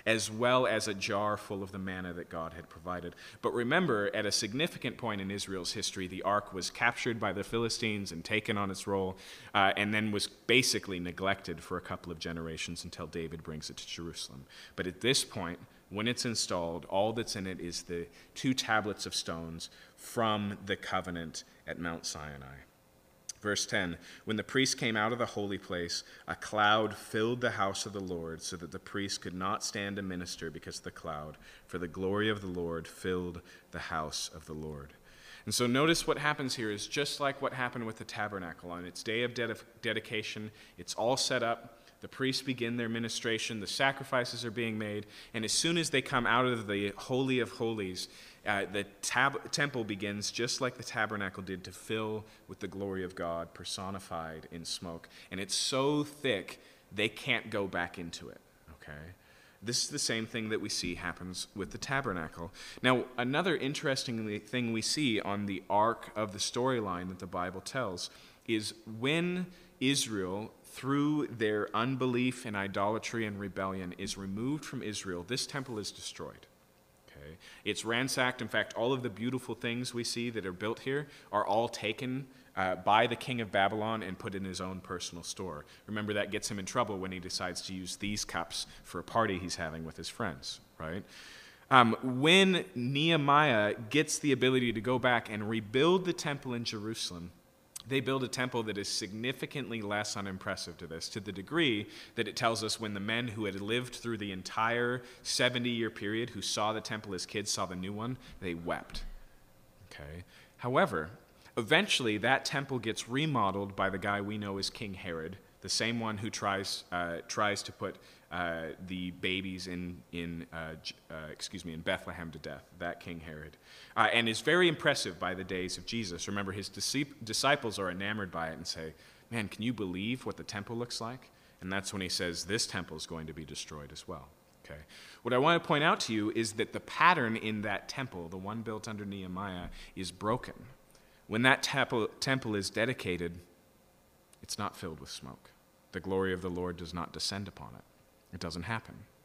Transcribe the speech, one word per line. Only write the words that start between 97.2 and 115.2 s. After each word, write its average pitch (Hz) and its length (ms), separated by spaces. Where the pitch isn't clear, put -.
they 135 120
build 135 220
a 120 60
temple 123 360
that 104 140
is 101 100
significantly 113 920
less 104 360
unimpressive 95 640
to 90 80
this, 82 220
to 113 120
the 98 120
degree 107 540
that 110 140
it - 80
tells 113 260
us 107 160
when 107 160
the 98 60
men 113 260
who 107 200
had 95 140
lived 120 340
through 117 240
the 101 120
entire 117 720
seventy-year 120 680
period, 110 400
who 101 120
saw 107 300
the 110 80
temple 107 340
as 90 120
kids, 104 240
saw 104 160
the 90 80
new 92 180
one, 117 260
they 90 140
wept. 85 480
Okay? 78 340
However, 123 520
eventually 120 640
that 120 260
temple 139 340
gets 110 300
remodeled 107 680
by 95 160
the 95 80
guy 101 220
we 104 180
know 101 200
as 98 120
King 98 240
Herod, 85 440